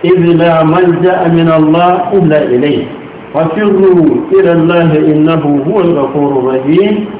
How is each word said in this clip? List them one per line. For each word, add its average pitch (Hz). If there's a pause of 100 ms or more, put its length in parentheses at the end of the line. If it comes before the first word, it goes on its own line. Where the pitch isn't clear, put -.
إذ 180
لا 165
ملجأ 175
من 165
الله 160 (220)
إلا 151
إليه، 123 (520)
وفروا 185 (340)
إلى 170
الله 170
إنه 156 (240)
هو 208
الغفور 143
الرحيم. 147 (140)